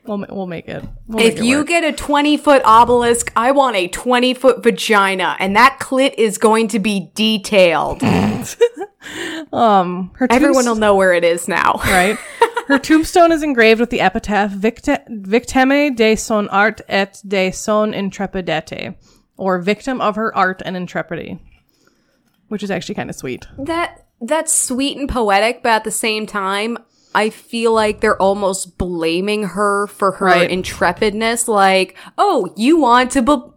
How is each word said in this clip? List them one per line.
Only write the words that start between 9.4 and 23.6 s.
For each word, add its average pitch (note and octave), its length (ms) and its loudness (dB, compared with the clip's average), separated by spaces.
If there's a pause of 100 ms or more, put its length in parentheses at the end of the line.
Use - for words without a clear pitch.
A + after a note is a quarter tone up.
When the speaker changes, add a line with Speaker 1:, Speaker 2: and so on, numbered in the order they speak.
Speaker 1:
Um, F#3 640 0
her B3+ 160 -2
Speaker 2:
Everyone C4 340 4
Speaker 1:
tombst- A#3+ 40 0
Speaker 2:
will A3+ 80 0
know G#3+ 200 4
where F#3+ 160 4
it F3 120 2
is F3 240 0
now. - 340 0
<laughs> - 20 -6
Speaker 1:
Right. G3 340 2 (480)
Her C4+ 120 2
tombstone D#4+ 520 4
is D#4+ 120 0
engraved A#3 360 4
with A#3 120 0
the - 100 -2
epitaph, G3 500 0
"Victe-, A3 580 -4
Victime C4 840 0
de A3 220 2
son G#3 320 -4
art G#3 400 0
et G3 400 -4
de F#3+ 220 0
son G#3+ 420 -2
intrepidete," F#3 1000 -8 (420)
or F#3+ 240 -2
"Victim G#3 400 -4
of G3+ 160 -2
her A3 180 -4
art F#3+ 300 -2
and F3+ 100 -8
intrepidity," F3 640 -10 (1120)
which G#3 140 -8
is G3+ 80 -8
actually E3+ 240 -6
kinda F3+ 180 -8
sweet. - 340 -12 (120)
Speaker 2:
That, E4+ 480 -6 (160)